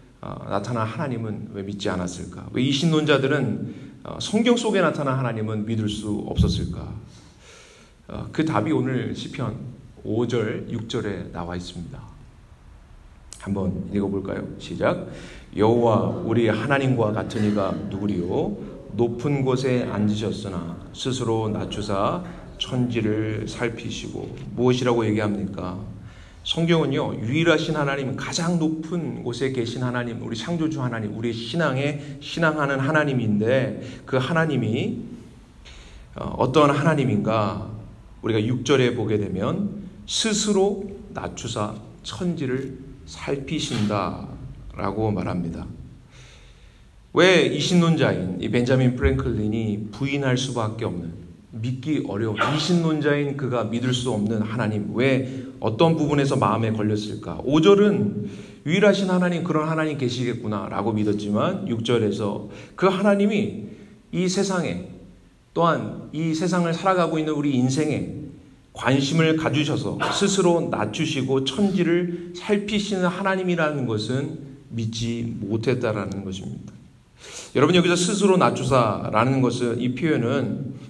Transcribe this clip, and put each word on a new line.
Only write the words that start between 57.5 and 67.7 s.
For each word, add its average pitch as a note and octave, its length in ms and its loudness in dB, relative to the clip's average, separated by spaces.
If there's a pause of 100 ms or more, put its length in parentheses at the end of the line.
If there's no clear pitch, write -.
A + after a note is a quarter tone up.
절은 G3+ 720 4 (340)
유일하신 F#3+ 460 4
하나님, F3+ 340 2
그런 D#3 240 0
하나님 D#3 300 -2
계시겠구나라고 A2 920 -2
믿었지만, G#2+ 760 0
육 A2+ 160 -2
절에서 G#2 640 0 (280)
그 F#3 100 2
하나님이 G3+ 800 2 (480)
이 F3+ 160 0
세상에, F3 600 -2 (640)
또한 C#3+ 600 0
이 D#3+ 200 0
세상을 F3 400 2
살아가고 E3+ 460 2
있는 D#3 160 0
우리 D3 220 2
인생에 B2+ 580 2 (580)